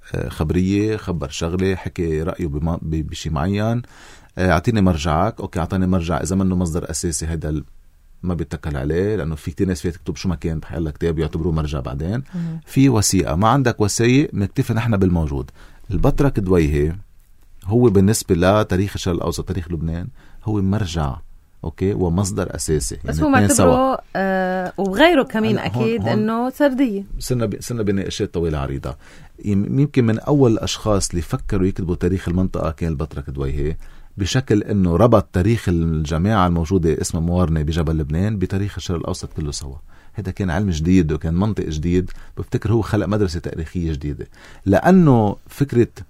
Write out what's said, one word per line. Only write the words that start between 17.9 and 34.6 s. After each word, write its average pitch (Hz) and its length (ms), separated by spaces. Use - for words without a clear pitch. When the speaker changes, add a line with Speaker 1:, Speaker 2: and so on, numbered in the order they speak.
Speaker 1:
بالنسبة 98 440
لتاريخ 95 600
الشرق 92 200
الأوسط، 82 340
تاريخ 92 240
لبنان، 82 340
هو 107 180
مرجع، 85 540
أوكي، 95 280
ومصدر 95 640
أساسي. - 500
Speaker 2:
بس - 140
Speaker 1:
يعني، 302 120
Speaker 2:
هو 269 60
Speaker 1:
اتنين 208 120
سوا. 226 180
Speaker 2:
معتبره، 262 320
آه، 185 600
وغيره 254 460
كمان 220 280
Speaker 1:
هلأ - 260
هون، 226 60
Speaker 2:
أكيد 226 180
Speaker 1:
هون 185 80
Speaker 2:
إنه 220 420
سردية. 254 540
Speaker 1:
صرنا 120 280
ب-، 98 140
صرنا 117 220
بنقاشات 98 520
طويلة 82 240
عريضة. 67 380
يم-، 104 360
يمكن 139 240
من 113 140
أول 135 340
الأشخاص 101 580
اللي 87 120
فكروا 92 440
يكتبوا 92 280
تاريخ 90 340
المنطقة 87 420
كان 82 200
البطرك 73 400
دويهي، 71 460
بشكل 104 460